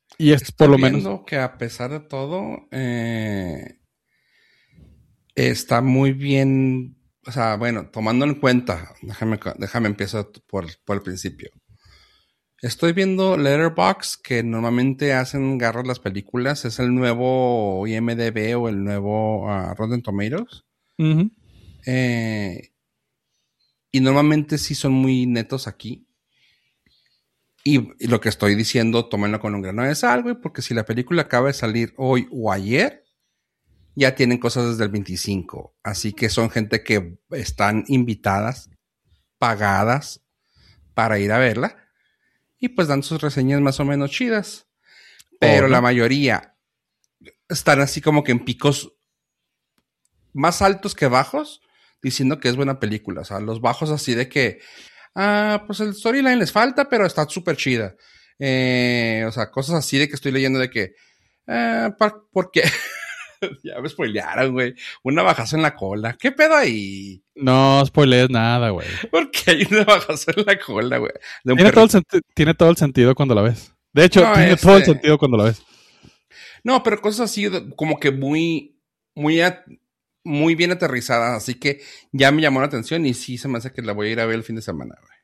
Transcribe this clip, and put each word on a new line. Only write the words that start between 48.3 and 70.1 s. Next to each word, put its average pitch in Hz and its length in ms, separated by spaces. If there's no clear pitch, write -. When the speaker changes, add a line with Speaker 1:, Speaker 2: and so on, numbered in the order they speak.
Speaker 2:
en 120 140
picos - 480
más 156 280
altos 196 340
que 147 120
bajos, 143 520
diciendo 139 380
que - 80
es 123 80
buena 135 240
película. 104 420
O - 40
sea, 101 160
los 113 180
bajos 123 320
así 139 240
de 127 140
que, 120 300
"Ah, 208 520
pues 196 120
el 214 160
storyline 254 440
les 180 120
falta, 262 380
pero 214 160
está 160 220
súper 175 300
chida". 113 380
Eh, 123 880
o 110 40
sea, 110 200
cosas 139 240
así 139 220
de 143 100
que 147 80
estoy 139 160
leyendo 135 280
de 127 100
que, 104 240
"Ah, 226 500
pa-, 214 340
¿por 180 200
qué?". - 120
<laughs> - 400
Ya - 160
me 135 80
spoilearon, 107 640
güey. 123 220
Una 147 180
bajazo 156 360
en 160 40
la 151 140
cola. 107 440
¿Qué 262 120
pedo 311 240
ahí? 98 680
Speaker 1:
No 135 500
spoilees 131 460
nada, 117 400
güey. 87 160
Speaker 2:
<laughs> - 240
¿Por 320 180
qué - 220
hay 160 180
una 208 140
bajazo 175 520